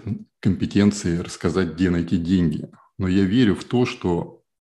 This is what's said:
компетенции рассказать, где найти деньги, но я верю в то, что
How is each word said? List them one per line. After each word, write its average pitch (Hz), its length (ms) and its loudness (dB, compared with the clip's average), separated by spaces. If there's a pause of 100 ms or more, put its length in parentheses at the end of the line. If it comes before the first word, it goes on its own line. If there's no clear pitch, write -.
(400)
компетенции 95 800 0
рассказать, 87 560 -2
где 90 160 0
найти 85 280 0
деньги, 85 520 0 (280)
но 95 120 -2
я 98 160 2
верю 104 280 4
в 78 120 -6
то, 120 200 0
что - 560 -4 (200)